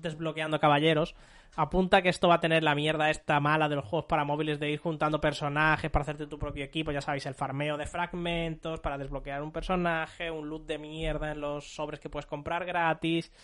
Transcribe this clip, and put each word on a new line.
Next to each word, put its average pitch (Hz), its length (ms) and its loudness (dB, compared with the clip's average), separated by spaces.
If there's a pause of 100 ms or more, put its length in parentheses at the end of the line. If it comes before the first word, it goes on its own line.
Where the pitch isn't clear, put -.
desbloqueando 156 600 -4
caballeros, 151 560 4 (400)
apunta 180 440 4
que 180 100 2
esto 175 180 4
va 170 80 8
a 165 40 4
tener 160 220 4
la 151 140 4
mierda 151 340 2
esta 151 300 2
mala 151 280 4
de 147 60 0
los 143 100 -2
juegos 156 220 -2
para 151 180 2
móviles 147 360 -2
de 147 100 -2
ir 151 80 -2
juntando 151 420 -2
personajes 151 680 2
para 147 140 0
hacerte 147 240 -8
tu 147 100 -12
propio 143 260 -6
equipo, 151 280 -4
ya 143 80 -2
sabéis, 139 260 -4
el 135 80 -8
farmeo 147 420 -2
de 147 100 -6
fragmentos 170 920 -4
para 143 200 -6
desbloquear 139 440 -8
un 156 80 -8
personaje, 165 800 -2
un 156 180 -8
loot 156 180 -8
de 151 120 -4
mierda 151 540 -4
en 151 80 -8
los 147 340 -6
sobres 151 240 -6
que - 100 -12
puedes 147 180 -10
comprar 160 380 -6
gratis. 165 680 0 (120)